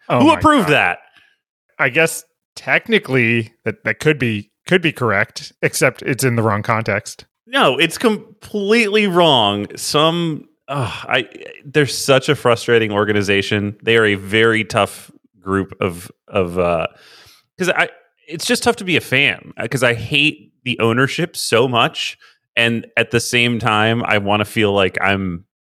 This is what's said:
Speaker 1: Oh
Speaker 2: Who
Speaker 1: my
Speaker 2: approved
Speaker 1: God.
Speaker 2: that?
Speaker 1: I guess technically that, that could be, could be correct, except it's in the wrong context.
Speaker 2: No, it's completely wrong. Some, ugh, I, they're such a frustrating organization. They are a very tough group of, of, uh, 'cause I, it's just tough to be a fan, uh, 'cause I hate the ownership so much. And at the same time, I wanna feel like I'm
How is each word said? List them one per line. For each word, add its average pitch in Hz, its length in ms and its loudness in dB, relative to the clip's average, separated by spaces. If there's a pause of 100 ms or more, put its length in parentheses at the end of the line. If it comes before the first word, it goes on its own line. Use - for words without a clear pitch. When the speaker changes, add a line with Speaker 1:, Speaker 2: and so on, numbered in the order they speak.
(100)
Speaker 1:
Oh 135 100 2
Speaker 2:
Who 269 60 6
Speaker 1:
my 320 80 6
Speaker 2:
approved 294 340 2
Speaker 1:
God. 151 60 0
Speaker 2:
that? 92 240 0 (800)
Speaker 1:
I 147 100 0
guess 160 340 -2 (340)
technically 131 1000 0 (100)
that, - 200 -8
that 135 160 -4
could 151 180 0
be, 110 320 -4 (160)
could 180 160 0
be 160 100 -2
correct, 107 600 -4 (100)
except - 400 -2
it's 139 220 -4
in 120 120 0
the 113 60 -2
wrong 107 200 0
context. 110 600 -4 (220)
Speaker 2:
No, 247 320 0
it's 165 180 0
completely 214 1120 0
wrong. 123 680 2
Some, 160 720 0 (220)
ugh, 123 400 -6
I, 127 200 -2 (360)
they're 143 220 0
such - 420 0
a 147 60 4
frustrating 117 580 2
organization. 101 880 0
They 113 140 4
are 113 80 4
a 104 120 2
very 110 480 2
tough - 460 -2 (280)
group 95 420 -4
of, 90 300 -6 (180)
of, 90 300 -2
uh, 85 300 0 (680)
'cause 180 140 -2
I, 170 180 0 (400)
it's 156 160 -10
just 240 200 0
tough 233 120 0
to 208 80 -12
be 180 120 -2
a 110 40 0
fan, 127 560 -2
uh, 113 140 -6
'cause 123 140 -2
I 120 100 4
hate 143 580 -4 (120)
the 123 160 -4
ownership 127 560 0
so 156 300 0
much. 123 520 -2 (380)
And 117 300 0 (100)
at 117 140 -2
the 117 100 2
same 120 380 0
time, 110 460 2
I 104 140 0
wanna 101 260 0
feel 101 300 0
like 95 260 2
I'm 95 460 -2 (300)